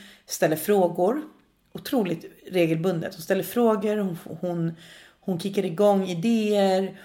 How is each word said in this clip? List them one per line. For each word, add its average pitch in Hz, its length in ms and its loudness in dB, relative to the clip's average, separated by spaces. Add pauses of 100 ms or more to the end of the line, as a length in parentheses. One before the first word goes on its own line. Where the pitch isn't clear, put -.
(260)
ställer 160 300 0
frågor 185 640 2 (520)
otroligt 175 520 -4 (220)
regelbundet. 165 680 0
Hon - 60 -14
ställer 190 220 0
frågor, 214 540 2
hon, 185 200 -2 (220)
hon, 170 340 -2 (460)
hon 180 200 -4
kickar 196 260 -2
igång 190 420 2
idéer. 196 960 0